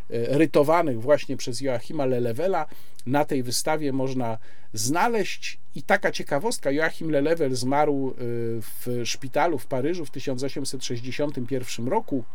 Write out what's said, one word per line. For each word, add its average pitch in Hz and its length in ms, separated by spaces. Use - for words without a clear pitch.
e, 117 280
rytowanych 151 640
właśnie 135 360
przez 123 240
Joachima 135 440
Lelewela 131 600
na 143 200
tej 139 180
wystawie 143 500
można 127 440
znaleźć. 175 840
I 143 80
taka 196 280
ciekawostka, 160 600
Joachim 156 400
Lelewel 147 440
zmarł, 135 540
e, 117 40
w 120 420
szpitalu 147 540
w - 80
Paryżu 147 400
w - 60
tysiąc 131 320
osiemset 135 420
sześćdziesiątym 127 600
pierwszym 123 420
roku. 135 360